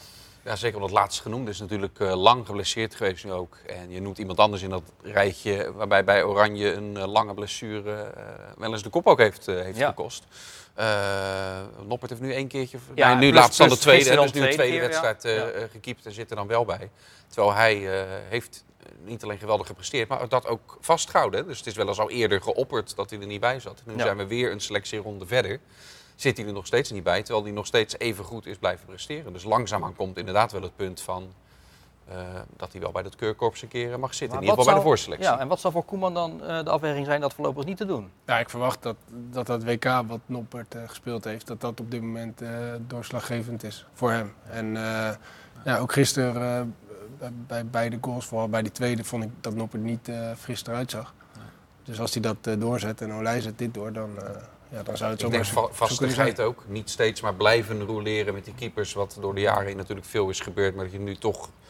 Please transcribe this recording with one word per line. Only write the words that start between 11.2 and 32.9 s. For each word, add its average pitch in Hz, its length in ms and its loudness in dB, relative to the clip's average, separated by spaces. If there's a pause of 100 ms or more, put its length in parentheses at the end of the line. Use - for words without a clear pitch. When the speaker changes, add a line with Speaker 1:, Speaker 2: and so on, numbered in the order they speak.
Speaker 1:
Noppert 123 220 -6
heeft 117 120 -10
nu 131 120 -4
één 135 140 -4
keertje, 131 300 -6 (180)
Speaker 2:
Ja, 131 120 8
Speaker 1:
nee, 123 80 8
nu 135 140 8
Speaker 2:
plus, 127 120 12
Speaker 1:
laatst 123 160 10
dan 147 100 12
de 127 60 8
Speaker 2:
plus 123 120 2
Speaker 1:
tweede, 139 180 12
Speaker 2:
gisteren 135 200 8
Speaker 1:
dus 139 80 2
Speaker 2:
dan 143 100 0
Speaker 1:
nu 135 60 4
een 135 60 4
Speaker 2:
tweede 135 200 4
Speaker 1:
tweede 165 200 0
Speaker 2:
keer, 160 100 0
ja. - 80 -
Speaker 1:
wedstrijd, 110 260 -2 (100)
eh, 113 80 -6
Speaker 2:
Ja. 104 80 -4
Speaker 1:
eh, 110 80 -10
gekiept 117 340 -14
en 110 60 -12
zit 107 180 -12
er - 60 -10
dan 101 120 -6
wel 117 180 2
bij. 98 240 -6 (380)
Terwijl 101 260 4
hij, 101 480 4
eh, 95 60 -4 (220)
heeft - 340 -8 (420)
niet 110 180 -12
alleen 104 140 -8
geweldig 104 300 0
gepresteerd, 113 420 -4
maar 127 200 -4
dat - 180 0
ook - 340 -6
vastgehouden, 147 580 2
hè. 151 60 -2
Dus 160 120 -10
het - 100 -12
is 110 80 -8
wel 101 120 0
eens 104 120 -2
al 107 100 0
eerder 104 320 2
geopperd 120 540 -2
dat 101 140 -6
hij 107 100 -12
er 101 80 -12
niet 104 120 -8
bij 123 200 0
zat. 98 260 -16
Nu 117 100 -14
Speaker 2:
Ja. 117 80 -2
Speaker 1:
zijn 101 140 0
we 101 100 -4
weer 117 240 -2
een 104 100 -6
selectieronde 104 640 -6
verder. 113 340 0 (560)
Zit 127 220 0
hij 113 100 -8
er 104 60 -6
nog 98 120 -10
steeds 127 260 0
niet 98 120 -8
bij, 90 200 2
terwijl 110 220 -2
hij 104 80 -8
nog 104 120 -6
steeds - 340 0
even 107 240 -4
goed 110 220 -14
is 101 120 -12
blijven 90 280 -2
presteren. 110 480 -12
Dus 90 100 -14
langzaamaan 104 520 0
komt 92 220 -6
inderdaad 107 340 2
wel 95 100 -8
het 90 140 -10
punt 92 260 -8
van, 92 320 -10 (760)
eh, 92 80 -14 (420)
dat 90 140 -10
hij 92 100 -14
wel 90 100 -4